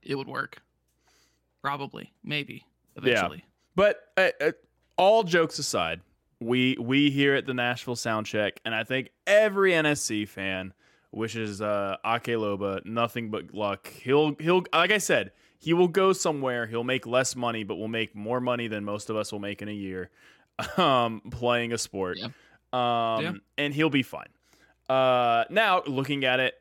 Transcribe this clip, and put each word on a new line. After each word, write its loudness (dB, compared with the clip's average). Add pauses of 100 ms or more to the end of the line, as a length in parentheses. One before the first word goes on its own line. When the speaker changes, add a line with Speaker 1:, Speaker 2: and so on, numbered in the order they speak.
Speaker 1:
it -6
would -8
work. -10 (1000)
Probably, -8 (100)
maybe, -8 (320)
Speaker 2:
Yeah. -18
Speaker 1:
eventually. 0 (300)
Speaker 2:
But, 2 (160)
uh, 4 (100)
uh, 2 (460)
all 6
jokes 2
aside, -2 (380)
we, 2
we 2
here 2
at -2
the -4
Nashville -4
Soundcheck, -2
and -4
I -2
think -4 (160)
every 4
N 4
S 2
C -2
fan -6 (380)
wishes, -6
uh, -2 (100)
Ake 0
Loba -2
nothing -4
but -8
luck. -6
He'll, 2
he'll, 2 (100)
like 4
I 2
said, 0 (280)
he 0
will 6
go 4
somewhere. -2
He'll -4
make -2
less 0
money, -4
but -6
will -6
make -4
more -4
money -2
than -6
most -8
of -4
us -4
will -8
make -8
in -10
a -10
year, -10 (340)
<laughs> -12
um, 2 (100)
playing 0
a -2
sport. -6
Speaker 1:
Yeah. -10 (480)
Speaker 2:
Um, 0
Speaker 1:
Yeah. -4 (260)
Speaker 2:
and -2
he'll 2
be 2
fine. -14 (640)
Uh, 4
now, 2
looking -2
at 4
it 0